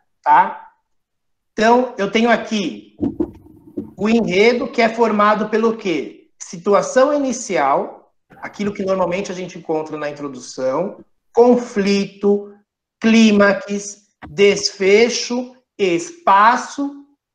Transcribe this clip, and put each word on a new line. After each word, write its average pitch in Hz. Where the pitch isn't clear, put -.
tá? 180
Então, 240
eu 196
tenho 226
aqui 196
o 196
enredo, 226
que 240
é 226
formado 214
pelo 226
quê? 143
Situação 202
inicial, 190
aquilo -
que 202
normalmente 185
a 185
gente 180
encontra 156
na 147
introdução, 139
conflito, 120
clímax, 202
desfecho, 202
espaço, 208